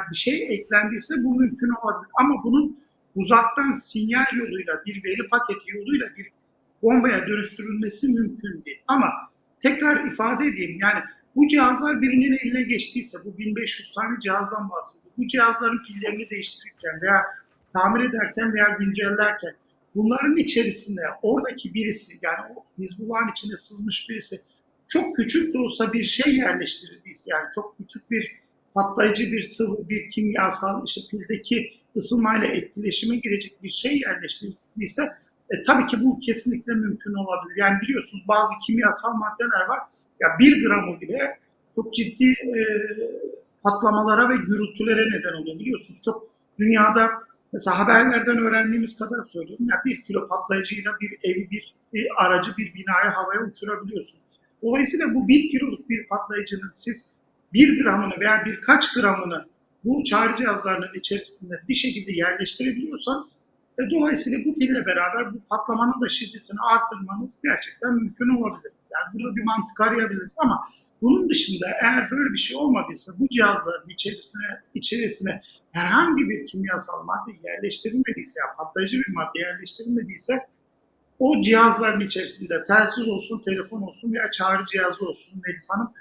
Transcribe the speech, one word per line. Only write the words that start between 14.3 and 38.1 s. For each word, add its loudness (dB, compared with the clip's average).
bahsediyor. -10
Bu -2
cihazların 2
pillerini -8
değiştirirken -8
veya 4
tamir 4
ederken -2
veya 4
güncellerken 0
bunların 2
içerisine 0
oradaki -2
birisi, -2
yani -6
o -20
Hizbullah'ın -4
içine -8
sızmış -6
birisi -6
çok 0
küçük 6
de 0
olsa 0
bir 0
şey 4
yerleştirdiyse, -2
yani -2
çok -8
küçük -10
bir -2
patlayıcı 2
bir -2
sıvı, -2
bir -6
kimyasal, 0
işte -2
pildeki -4
ısınmayla 2
etkileşime -2
girecek -6
bir -10
şey 0
yerleştirdiyse, -6
e, -4
tabii 4
ki -2
bu 2
kesinlikle -2
mümkün -4
olabilir. -6
Yani 2
biliyorsunuz -4